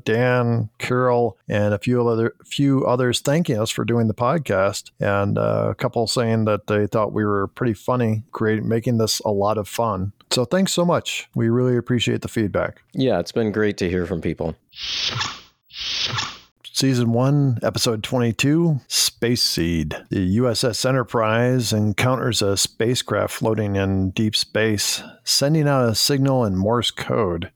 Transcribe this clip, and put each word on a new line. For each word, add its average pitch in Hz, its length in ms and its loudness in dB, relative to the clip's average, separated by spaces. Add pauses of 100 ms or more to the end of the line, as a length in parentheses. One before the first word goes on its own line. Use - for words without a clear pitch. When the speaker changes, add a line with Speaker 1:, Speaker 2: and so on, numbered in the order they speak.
Speaker 1:
Dan, 117 640 2 (100)
Carol, 123 580 0 (100)
and 104 260 0
a 98 60 -2
few 123 260 0
other, 113 280 0 (120)
few 139 400 0
others 123 360 0
thanking 147 360 0
us 107 120 -2
for 120 160 -4
doing 113 220 2
the 107 60 0
podcast. 113 840 -2
And, 101 380 0
uh, 110 340 0
a 104 40 -6
couple 120 320 -2
saying 113 380 0
that 104 220 -2
they 104 200 2
thought 104 260 -2
we 107 100 0
were 101 240 0
pretty 123 260 -2
funny, 110 500 -2 (100)
create-, 110 300 0
making 117 340 0
this 110 240 0
a 110 100 -2
lot 101 260 0
of 104 120 -4
fun. 101 420 -2 (180)
So 123 140 0
thanks 185 300 0
so 175 100 0
much. - 520 -2
We 117 140 2
really 123 280 2
appreciate 120 440 0
the - 60 -6
feedback. 95 540 -2 (120)
Speaker 2:
Yeah, 117 260 0
it's - 120 -4
been 113 220 -2
great 107 240 0
to 95 120 0
hear 90 160 0
from 85 160 -4
people. 82 340 -4 (2250)
Speaker 1:
Season 123 400 2
one, 131 500 2
episode 110 380 -2
twenty-two, 135 880 0
Space - 560 0
Seed. 80 520 0 (140)
The 98 120 0
U 107 280 2
S 110 140 -2
S 113 220 -2
Enterprise 120 880 2
encounters 113 680 0
a 98 160 2
spacecraft 110 760 -2
floating 110 420 0
in 98 360 2
deep 110 240 0
space, - 680 0 (200)
sending 147 440 2
out 127 220 4
a 104 60 2
signal 135 500 2
in 95 120 0
Morse 110 320 2
code. 90 680 -2